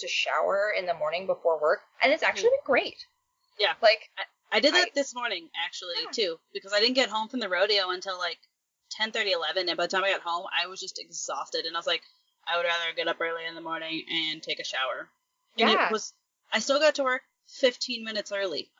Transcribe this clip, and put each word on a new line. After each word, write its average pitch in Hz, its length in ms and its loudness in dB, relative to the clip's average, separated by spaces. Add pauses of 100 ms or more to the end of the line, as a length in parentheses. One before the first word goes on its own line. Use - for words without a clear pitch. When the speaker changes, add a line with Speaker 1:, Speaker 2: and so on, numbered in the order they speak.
Speaker 1:
to 180 80 -8
shower 185 640 0
in 190 140 -2
the 170 80 0
morning 160 320 -4
before 170 320 0
work. 160 240 2 (200)
And 262 100 6
it's 311 120 0
actually 381 260 2
Speaker 2:
Mm-hmm. 523 60 4
Speaker 1:
been 554 100 0 (180)
great. - 220 -12 (520)
Speaker 2:
Yeah. 196 240 2
Speaker 1:
Like, 220 360 4
Speaker 2:
I, 190 60 -6 (280)
I 214 80 2
did 277 140 6
that 359 140 6
Speaker 1:
I - 60 -6
Speaker 2:
this 277 220 -2
morning, 208 400 -6
actually, - 480 -8
Speaker 1:
Yeah. 403 80 -12
Speaker 2:
too, 196 280 -2 (140)
because 196 200 -10
I 208 80 4
didn't 254 140 4
get 247 140 4
home 220 200 -4
from 254 100 -6
the 214 100 -4
rodeo 185 420 2
until, 185 260 -6
like, 170 220 -6 (520)
ten 220 200 -4
thirty, 214 200 0
eleven, 170 380 0
and 165 80 -2
by 175 80 0
the 175 40 -2
time 190 140 0
I 196 80 4
got 170 100 0
home, 175 240 -4 (100)
I 175 120 -2
was 185 140 -12
just 185 180 -10
exhausted, 165 680 -6
and 165 100 -6
I 170 40 -2
was 170 80 -6
like, 170 160 -2 (440)
"I 170 100 0
would 170 80 2
rather 170 280 0
get 165 140 -2
up 165 140 -2
early 165 240 -4
in 165 100 -10
the 165 60 -12
morning 160 480 -6
and 160 340 -4
take 151 160 -6
a - 40 -8
shower." 131 460 -4 (480)
And 226 140 6
Speaker 1:
Yeah. 330 160 4
Speaker 2:
it 190 40 0
was, - 220 -4 (380)
I 220 80 2
still 277 200 2
got 302 160 6
to 285 80 0
work 254 200 0 (240)
fifteen 247 560 0
minutes 214 280 -6
early. 180 480 -4